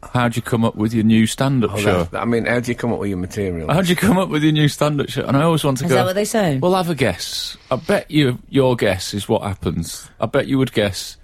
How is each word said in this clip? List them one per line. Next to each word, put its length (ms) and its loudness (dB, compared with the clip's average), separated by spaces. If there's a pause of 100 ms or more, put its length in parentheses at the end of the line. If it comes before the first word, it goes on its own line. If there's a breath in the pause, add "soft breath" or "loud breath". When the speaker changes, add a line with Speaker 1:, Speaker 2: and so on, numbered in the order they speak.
(140)
Speaker 1:
"How 140 2
do 80 -2
you 60 -4
come 220 0
up 120 0
with 180 -2
your 100 2
new 220 6
stand-up 480 0
Speaker 2:
Oh, 40 -2
Speaker 1:
show?" 260 2
Speaker 2:
that, 180 -8
I 20 -4
mean, 220 0
how 140 0
do 100 -6
you 60 -2
come 160 -4
up 80 -4
with 100 -4
your 80 -4
material? 520 -4
Speaker 1:
"How 120 2
do 60 0
you 80 2
come 220 2
up 120 0
with 140 -2
your 80 4
new 160 4
stand-up 420 -2
show?" 160 -4
And 100 0
I 60 4
always 220 2
want 140 0
to 60 -4
Speaker 3:
Is 60 0
Speaker 1:
go, 60 4
Speaker 3:
that 100 2
what 80 -2
they 100 0
say? 340 0
Speaker 1:
"Well, 180 2
have 120 0
a 60 0
guess. 640 -4 (160)
I 40 -2
bet 340 -2
you, 280 2 (100)
your 280 2
guess 360 0
is 160 -6
what 140 2
happens. 680 -6 (120)
I 60 0
bet 200 0
you 120 0
would 140 0
guess 520 -2